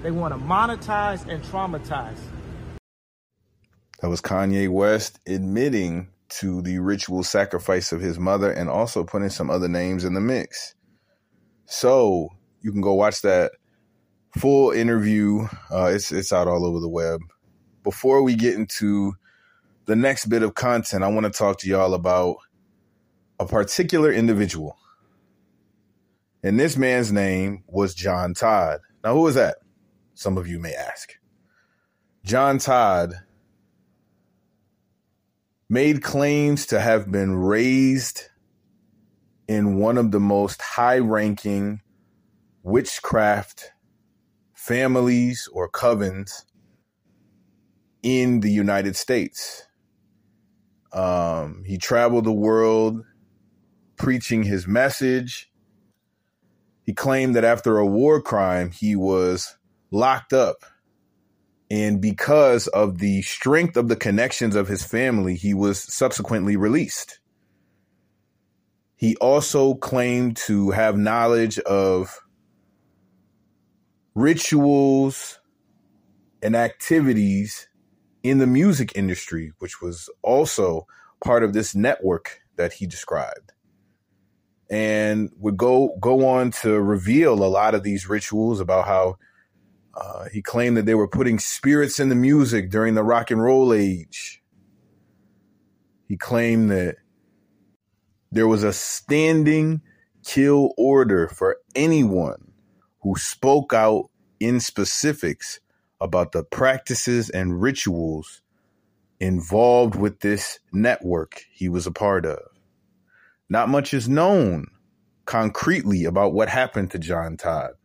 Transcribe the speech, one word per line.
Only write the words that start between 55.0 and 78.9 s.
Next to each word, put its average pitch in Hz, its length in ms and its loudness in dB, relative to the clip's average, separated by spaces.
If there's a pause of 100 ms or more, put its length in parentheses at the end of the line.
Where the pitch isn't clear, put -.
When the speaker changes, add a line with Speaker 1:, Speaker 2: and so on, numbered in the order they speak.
Speaker 2:
He 104 100 -6
claimed 131 420 0
that 113 100 4
after 117 320 2
a 104 80 4
war 135 360 4
crime, 90 500 0
he 107 240 -2
was 92 600 0 (340)
locked 123 440 0
up. 131 300 2 (1080)
And 107 320 0
because 123 640 4
of 98 300 0
the 98 240 0
strength 160 560 0
of 120 100 0
the 113 80 2
connections 107 600 -2
of 101 120 0
his 98 160 -6
family, 110 520 -2
he 98 180 -2
was 98 280 0
subsequently 104 760 -2
released. - 640 -2 (1800)
He 113 220 0
also 139 580 2
claimed 123 600 -2 (120)
to 101 240 2
have 107 260 2
knowledge 113 600 2
of 95 600 0 (2000)
rituals 139 1200 2 (1000)
and 110 140 -2
activities 113 1120 0 (560)
in 135 160 2
the 131 80 4
music 135 480 2